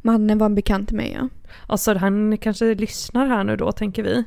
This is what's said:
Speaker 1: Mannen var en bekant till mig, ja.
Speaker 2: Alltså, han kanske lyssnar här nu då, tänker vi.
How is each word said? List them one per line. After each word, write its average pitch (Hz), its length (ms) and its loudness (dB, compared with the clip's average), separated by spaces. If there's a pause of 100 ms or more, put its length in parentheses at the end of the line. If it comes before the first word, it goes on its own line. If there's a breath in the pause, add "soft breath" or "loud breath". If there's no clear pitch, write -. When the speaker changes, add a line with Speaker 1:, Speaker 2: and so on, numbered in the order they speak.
Speaker 1:
Mannen 214 360 4
var 214 80 4
en 214 80 4
bekant 202 340 0
till 226 80 -2
mig, - 240 -4
ja. 262 80 -2 (380 loud breath)
Speaker 2:
Alltså, 214 280 0
han 208 440 2
kanske 220 360 0
lyssnar 233 520 -2
här 220 180 0
nu 214 120 0
då, 196 160 -2
tänker 214 300 -4
vi. 214 240 0